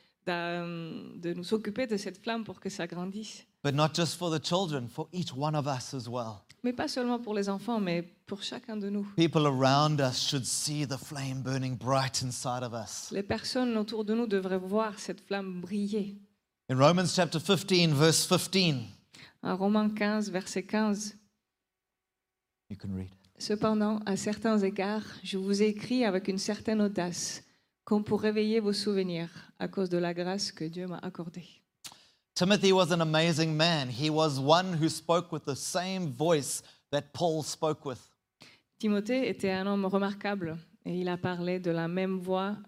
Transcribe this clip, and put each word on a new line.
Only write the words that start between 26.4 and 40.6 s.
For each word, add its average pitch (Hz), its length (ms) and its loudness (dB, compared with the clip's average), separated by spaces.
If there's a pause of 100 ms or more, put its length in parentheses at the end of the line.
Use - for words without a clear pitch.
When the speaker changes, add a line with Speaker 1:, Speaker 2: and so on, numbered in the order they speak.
Speaker 1:
audace, 202 640 -2 (420)
comme 107 200 2
pour 202 160 0
réveiller 214 400 2
vos 208 120 2
souvenirs 190 580 -2 (280)
à 190 80 -4
cause 190 240 -2
de 175 80 2
la 175 160 0
grâce 180 380 -4
que - 120 -6
Dieu 175 220 -6
m'a 175 120 -8
accordée. 175 480 -10 (880)
Speaker 2:
Timothy 190 380 6
was 185 200 6
an 170 100 2
amazing 160 540 2
man. 156 340 4
He 131 200 -2
was 151 300 2
one 170 320 4
who 160 160 2
spoke 170 440 0
with 151 120 -6
the 139 120 -2
same 185 560 -4
voice 151 500 0 (280)
that 143 220 -2
Paul 160 300 0
spoke - 420 -2
with. 123 160 -6 (800)
Speaker 1:
Timothée 214 500 0
était 190 220 -2
un 190 160 -2
homme 202 180 2
remarquable 196 720 -2 (280)